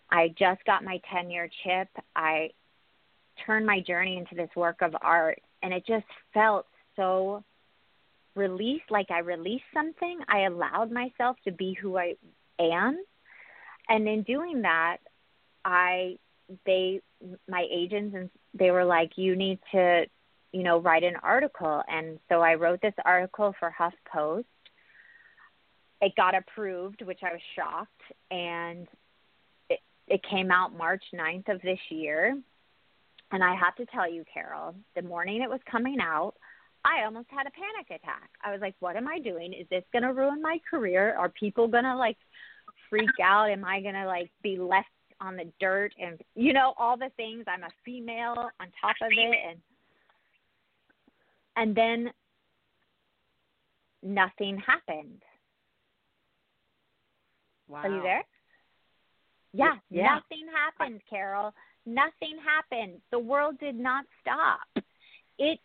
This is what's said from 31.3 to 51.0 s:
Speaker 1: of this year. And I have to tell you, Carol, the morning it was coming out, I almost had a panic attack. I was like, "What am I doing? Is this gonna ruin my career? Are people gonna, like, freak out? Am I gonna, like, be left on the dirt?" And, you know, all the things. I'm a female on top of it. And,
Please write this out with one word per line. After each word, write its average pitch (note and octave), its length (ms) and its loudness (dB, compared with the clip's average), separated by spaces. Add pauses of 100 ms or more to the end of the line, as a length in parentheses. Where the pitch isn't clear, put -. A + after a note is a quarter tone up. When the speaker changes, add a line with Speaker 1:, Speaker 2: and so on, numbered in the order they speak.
Speaker 1:
of F#3+ 140 -2
this F#3 180 -2 (100)
year. D#3+ 500 0 (920)
And F#3+ 100 0
I F3+ 140 4
have F3+ 200 2
to A#3+ 100 -10
tell F#3+ 240 -4
you, E3 220 -10
Carol, D#3+ 420 -10 (200)
the F3 80 -6
morning F3+ 400 -6
it B3+ 80 -6
was B3+ 100 -6 (100)
coming B3 300 -2
out, E3 340 -2 (500)
I A#3 200 2
almost A3+ 260 -8
had C#4 160 -4
a C#4 40 -12
panic F#4 500 -12
attack. C#3+ 300 -12 (120)
I G#3 100 -6
was G3+ 80 -8
like, F#3+ 180 -8
"What F3+ 180 -6
am A#3+ 120 -6
I E4 100 -6
doing? F#3 340 -8
Is E3+ 160 -14
this F3+ 140 -2 (100)
gonna B3 220 0
ruin C#4 260 0
my D#4+ 180 -2 (120)
career? G#3 460 2
Are F3+ 120 0
people G#3 380 0
gonna, A#3+ 300 2
like, A#3+ 200 0 (720)
freak G#3+ 220 2 (120)
out? G#3 280 6
Am G3 140 -4
I F#3+ 180 -2
gonna, G3 240 -6
like, F3 240 -4 (120)
be F#3+ 140 -2
left F#3 320 0 (320)
on F#3+ 160 -10
the F3 220 -12
dirt?" G3 420 0
And, E3+ 220 -12 (140)
you B3+ 160 4
know, C4 260 4
all A#3+ 180 2
the C4 200 -6
things. A3+ 320 -10
I'm F3+ 160 -6
a E3+ 60 -12 (140)
female A#3+ 640 -8 (100)
on F3+ 200 -16
top G#3+ 220 0
of A3+ 80 0
it. A3+ 280 4 (100)
And, E3+ 120 -16 (2000)